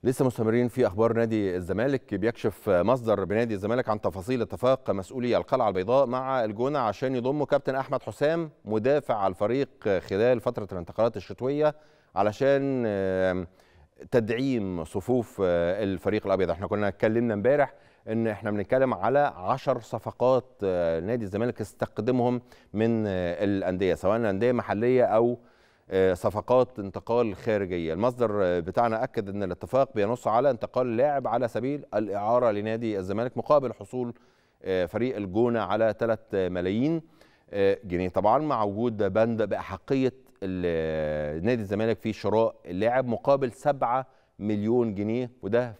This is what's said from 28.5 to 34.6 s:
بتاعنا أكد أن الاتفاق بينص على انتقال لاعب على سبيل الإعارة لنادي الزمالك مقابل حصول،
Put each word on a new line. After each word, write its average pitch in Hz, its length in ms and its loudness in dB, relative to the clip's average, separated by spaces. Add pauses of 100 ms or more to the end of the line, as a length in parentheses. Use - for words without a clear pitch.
بتاعنا 113 440 0
أكد 107 260 -6
أن 101 140 -4
الاتفاق 127 500 -2
بينص 110 340 0
على 123 220 4
انتقال 117 480 -2
لاعب 135 300 0
على 120 200 0
سبيل 131 380 -4 (100)
الإعارة 107 560 2
لنادي 107 480 -2
الزمالك 101 380 -4
مقابل 127 360 2
حصول، 120 400 -8 (500)